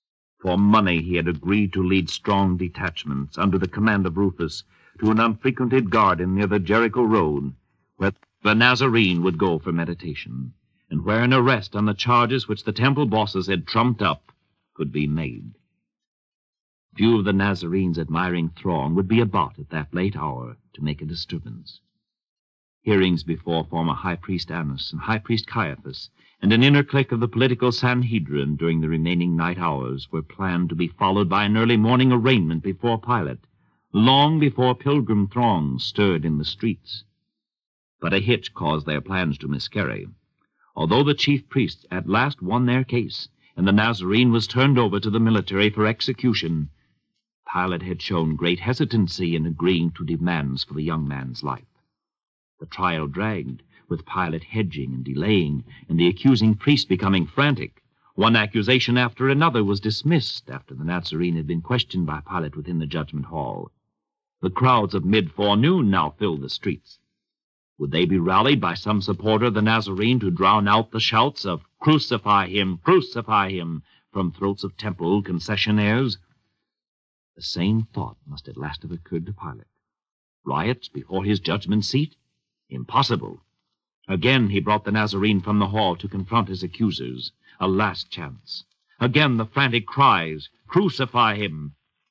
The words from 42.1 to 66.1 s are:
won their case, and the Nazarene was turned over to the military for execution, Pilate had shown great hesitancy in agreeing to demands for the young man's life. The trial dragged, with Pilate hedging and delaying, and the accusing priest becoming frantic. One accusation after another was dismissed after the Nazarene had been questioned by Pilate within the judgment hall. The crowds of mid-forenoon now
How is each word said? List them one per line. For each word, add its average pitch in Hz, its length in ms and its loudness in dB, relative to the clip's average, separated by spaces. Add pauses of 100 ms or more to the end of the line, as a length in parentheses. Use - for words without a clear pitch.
won 117 240 0
their 127 180 2
case, - 440 -4 (280)
and 90 100 2
the 98 60 4
Nazarene 110 580 4
was 113 160 2
turned 131 320 4
over 101 220 2
to 110 80 -4
the 110 120 2
military 104 500 2
for 107 160 2
execution, 98 800 -2 (840)
Pilate 90 320 -2
had 90 200 -8
shown 80 340 0
great 87 240 0
hesitancy 92 760 0
in 80 100 -2
agreeing 85 460 0
to 82 120 -12
demands 76 600 -4
for 71 100 -14
the 78 80 -6
young 80 260 -2
man's 65 340 -8
life. 67 220 -8 (960)
The 80 60 -16
trial 85 400 -2
dragged, 82 560 -6 (260)
with 82 180 -6
Pilate 82 380 -4
hedging 76 500 -4
and 64 100 -8
delaying, 73 580 0 (260)
and 82 120 0
the 87 80 6
accusing 110 460 4
priest 143 340 0
becoming 95 380 2
frantic. - 560 -2 (320)
One 113 200 4
accusation 113 640 2
after 127 320 0
another 139 340 2
was 101 160 0
dismissed 110 720 -2
after 67 240 -16
the 69 100 -10
Nazarene 87 520 -2
had 78 100 -4
been 85 140 -4
questioned 92 460 -2
by 76 140 -6
Pilate 78 360 -8
within 82 220 -6
the 78 80 -4
judgment 73 400 -6
hall. 58 440 -10 (720)
The 92 100 -2
crowds 117 440 2
of 87 100 -2
mid-forenoon 104 880 2
now 78 280 0